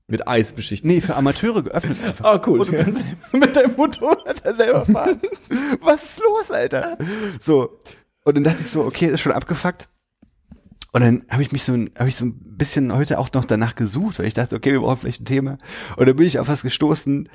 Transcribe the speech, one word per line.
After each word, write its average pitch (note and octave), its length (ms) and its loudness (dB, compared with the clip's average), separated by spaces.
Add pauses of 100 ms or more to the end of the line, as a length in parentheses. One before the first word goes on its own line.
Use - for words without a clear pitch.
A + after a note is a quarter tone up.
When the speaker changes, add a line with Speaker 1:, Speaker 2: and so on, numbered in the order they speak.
Speaker 1:
Mit A2 200 -4
Eis A2+ 240 0
beschichtet. G#2+ 360 -8
Speaker 2:
Nee, F3 120 4
für - 160 -4
Amateure D#3 480 0
geöffnet - 400 -4
einfach. - 200 -6
Speaker 1:
Ah, G#3+ 220 4
cool. D3 140 4
Speaker 2:
Und F3+ 120 0
du D#3 120 2
kannst A3 200 -2 (140)
<laughs> - 140 -10
mit C4 240 4
deinem C4 200 4
Motorrad - 680 0
da A3 100 -2
selber A3+ 320 2
fahren. A3+ 340 2 (600)
Was D4+ 220 4
ist - 180 -14
los, G#4+ 300 0
Alter? C3 460 -4 (420)
So. - 400 2 (440)
Und D3 120 4
dann C#3+ 80 4
dachte E3 180 2
ich - 60 -6
so, D#3 160 -2
okay, C3 220 0
ist D3+ 140 0
schon D3 120 0
abgefuckt. - 560 -4 (1040)
Und B2 100 4
dann A#2+ 260 4
hab B2 120 0
ich C#3 120 -2
mich C3+ 120 -4
so C3 100 -2
ein, A#2 240 -2
hab B2 80 0
ich C3 100 0
so A#2+ 80 -4
ein A#2+ 100 -4 (220)
bisschen C#3 380 0
heute C#3+ 240 0
auch B2+ 140 -2
noch C3 120 0
danach A2+ 300 0
gesucht, B2+ 440 -2
weil F#2 80 -2
ich G#2+ 80 -4
dachte, A#2 220 -2
okay, B2+ 160 0
wir C3 80 2
brauchen A#2+ 180 0
vielleicht A#2+ 240 -8
ein A#2 40 -12
Thema. C3+ 320 -2 (380)
Und C3 120 4
dann C3 80 6
bin E3 100 6
ich D#3 120 0
auf A#2+ 100 -2
was D3 140 -2
gestoßen. D3 720 -2